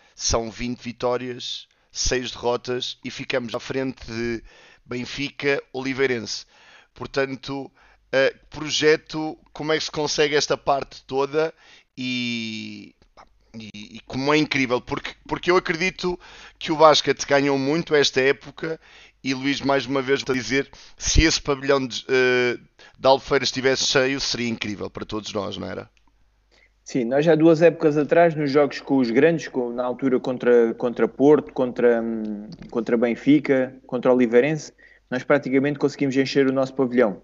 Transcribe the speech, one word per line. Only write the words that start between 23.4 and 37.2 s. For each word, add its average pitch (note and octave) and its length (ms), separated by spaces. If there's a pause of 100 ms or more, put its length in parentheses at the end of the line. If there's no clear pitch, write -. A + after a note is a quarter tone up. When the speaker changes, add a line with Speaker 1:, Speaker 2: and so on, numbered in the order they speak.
Speaker 1:
estivesse C3 400
cheio, C3+ 360
seria A#2+ 280
incrível G#2 400
para G2+ 160
todos G#2+ 280
nós, G2+ 240
não F#2 120
era? F#2+ 220 (960)
Speaker 2:
Sim, C3 200
nós C3+ 200
já E3 100
duas D#3 260
épocas D#3 380
atrás, E3 360
nos D3 160
jogos C#3+ 300
com - 160
os B2+ 140
grandes, C#3+ 380
com, B2 240
na B2 120
altura B2 360
contra, A#2+ 540
contra A#2 320
Porto, C#3+ 460
contra, A#2+ 480
hum, G#2+ 480 (220)
contra A#2+ 260
Benfica, C3 800 (120)
contra B2+ 260
Oliveirense, B2+ 600 (380)
nós B2+ 140
praticamente C#3 540
conseguimos C#3 380
encher C3+ 300
o C3+ 60
nosso C3 220
pavilhão. A#2+ 500